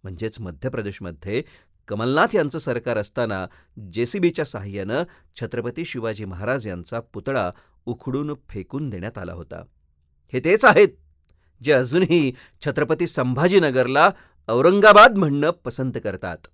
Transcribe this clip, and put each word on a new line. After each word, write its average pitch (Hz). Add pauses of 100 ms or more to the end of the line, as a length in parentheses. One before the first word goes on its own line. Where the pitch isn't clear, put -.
म्हणजेच 101
मध्य 92
प्रदेशमध्ये 101 (440)
कमलनाथ 131
यांचं 156
सरकार 120
असताना, 104 (480)
जेसीबीच्या 165
साहाय्यानं 101 (380)
छत्रपती 120
शिवाजी 110
महाराज 107
यांचा 90
पुतळा 104 (340)
उखडून 139 (160)
फेकून 131
देण्यात 101
आला 87
होता. 85 (720)
हे 131
तेच 180
आहेत, 208 (760)
जे 143
अजूनही 143 (320)
छत्रपती 151
संभाजीनगरला 139 (400)
औरंगाबाद 202
म्हणणं 151
पसंत 131 (100)
करतात. 92 (160)